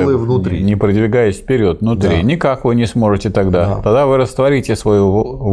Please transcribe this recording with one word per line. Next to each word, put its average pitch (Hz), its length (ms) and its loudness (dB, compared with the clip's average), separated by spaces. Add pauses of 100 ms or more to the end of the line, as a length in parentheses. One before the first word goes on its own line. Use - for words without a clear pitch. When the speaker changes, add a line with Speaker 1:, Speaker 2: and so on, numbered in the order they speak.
Speaker 1:
делая 139 140 2
внутри. 95 460 -2
Speaker 2:
не 101 140 0
продвигаясь 107 600 0
вперед 110 440 0
внутри? 107 300 0
Speaker 1:
Да. 85 120 0
Speaker 2:
Никак 139 420 0
вы 120 120 0
не 117 100 0
сможете 107 440 0
тогда. 95 360 0
Speaker 1:
Да. 101 160 -2
Speaker 2:
Тогда 123 240 2
вы 135 120 2
растворите 131 580 0
свою 101 340 2
в-, 107 420 -2